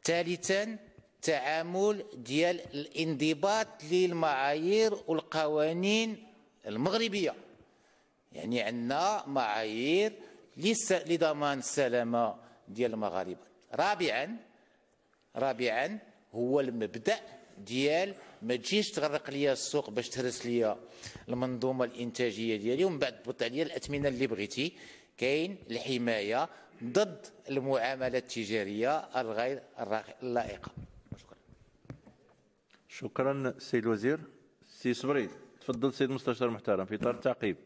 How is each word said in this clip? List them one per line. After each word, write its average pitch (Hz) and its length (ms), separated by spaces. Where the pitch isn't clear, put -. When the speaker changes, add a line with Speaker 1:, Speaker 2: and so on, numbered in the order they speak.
Speaker 1:
ثالثًا 180 720
تعامل 165 920
ديال 151 460
الانضباط 160 920
للمعايير 170 1000
والقوانين 165 1200
المغربية، 185 680
يعني 113 300
عندنا 131 680
معايير 127 840
لس-، 190 340
لضمان 156 680
السلامة 120 760
ديال 110 260
المغاربة. 92 440
رابعًا، 170 640
رابعًا 127 640
هو 123 260
المبدأ 120 600
ديال 147 580
ما 117 140
تجيش 202 360
تغرق 147 380
ليا 139 240
السوق - 360
باش 117 200
تهرس 123 360
ليا 117 320
المنظومة 127 560
الإنتاجية 113 720
ديالي 127 280
ومن 165 140
بعد 127 240
تبط 120 200
عليا 123 200
الأثمنة 143 440
اللي 131 200
بغيتي. 113 460
كاين 156 400
الحماية 117 760
ضد 170 440
المعاملة 131 680
التجارية 113 1040
الغير 120 400
الراخ-، 110 440
اللائقة. 117 480
Speaker 2:
شكرا 135 720
سيد 120 240
الوزير. 117 360
سي - 260
صبري، 131 360
تفضل 127 320
سيد 135 160
المستشار 127 380
المحترم 107 380
في 107 100
اطار 113 200
التعقيب. 117 500